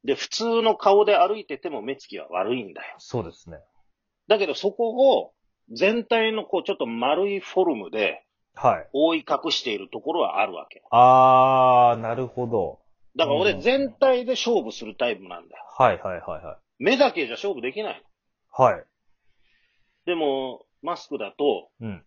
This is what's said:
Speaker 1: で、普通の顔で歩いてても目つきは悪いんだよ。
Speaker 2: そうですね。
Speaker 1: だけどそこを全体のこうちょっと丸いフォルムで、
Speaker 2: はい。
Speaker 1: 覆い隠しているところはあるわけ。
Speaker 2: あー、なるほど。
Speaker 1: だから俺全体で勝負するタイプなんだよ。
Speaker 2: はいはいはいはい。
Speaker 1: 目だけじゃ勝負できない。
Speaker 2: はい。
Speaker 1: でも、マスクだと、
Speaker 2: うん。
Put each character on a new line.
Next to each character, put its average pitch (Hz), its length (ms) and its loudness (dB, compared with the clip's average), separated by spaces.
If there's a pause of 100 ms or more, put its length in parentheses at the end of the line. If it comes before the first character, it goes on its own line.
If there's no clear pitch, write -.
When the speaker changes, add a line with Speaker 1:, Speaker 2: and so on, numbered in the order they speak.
Speaker 1:
で、 135 120 -2
普 - 140 -10
通 226 320 -2
の 220 140 2
顔 202 300 4
で 202 120 4
歩 185 200 2
い 208 80 -14
て 147 120 -10
て 175 120 -10
も 131 120 -8
目 131 140 -8
つ - 120 -20
き 101 100 -16
は 71 120 -14
悪 95 260 -2
い 120 80 -8
ん 90 100 -16
だ - 80 -18
よ。 - 160 -18
Speaker 2:
そ - 240 -8
う - 20 -8
で 85 80 -12
す - 180 -20
ね。 80 80 -18 (720)
Speaker 1:
だ 214 100 4
け 196 100 -2
ど 139 60 -6
そ - 180 -4
こ 226 460 2
を - 160 -8 (380)
全 196 340 -2
体 220 260 0
の 214 140 -8
こ 185 140 -4
う - 40 -8
ち - 100 -6
ょ - 20 -4
っ - 20 -20
と 139 80 -4
丸 139 460 -2
い 196 80 -6
フ - 220 -4
ォ 185 40 2
ル 156 100 0
ム 101 160 -12
で、 101 340 -4 (300)
Speaker 2:
は - 240 0
い。 - 140 -18
Speaker 1:
覆 156 220 2
い 156 120 -6
隠 151 240 -2
し - 120 -4
て 117 100 -4
い 101 40 -6
る 95 120 -12
と - 120 -12
こ 156 120 -6
ろ 170 80 -2
は 92 200 0
あ 107 40 2
る 95 80 -10
わ 80 160 -14
け。 - 200 -20
Speaker 2:
あ 127 1080 6
ー、 113 40 -8
な 113 140 -4
る 127 120 -6
ほ 123 200 -8
ど。 101 320 -4 (360)
Speaker 1:
だ 165 100 0
か 139 60 -2
ら 147 60 0
俺 196 240 0
全 269 320 0
体 254 320 2
で 254 80 -4
勝 226 300 -2
負 110 80 -10
す - 140 -16
る 107 100 -14
タ 120 140 -2
イ 107 80 -4
プ 95 100 -20
な 87 120 -14
ん 85 80 -20
だ - 100 -20
よ。 - 60 -20 (140)
Speaker 2:
は 120 160 4
い 87 60 -6
は 92 160 -8
い 82 60 -12
は 82 200 -12
い - 20 -20
は 76 120 -16
い。 - 280 -18
Speaker 1:
目 240 140 2
だ 262 140 4
け - 140 -6
じ 113 60 -12
ゃ 117 40 -10
勝 202 180 -8
負 123 80 -10
で 247 100 -6
き 214 120 -10
な 202 80 -8
い。 - 120 -18 (480)
Speaker 2:
は 113 260 2
い。 80 60 -16 (1200)
Speaker 1:
で 175 100 -4
も、 135 500 -4 (160)
マ 165 160 -6
ス - 100 -20
ク 143 100 -10
だ 101 140 -10
と、 131 380 -2 (100)
Speaker 2:
う 113 80 -12
ん。 92 200 -12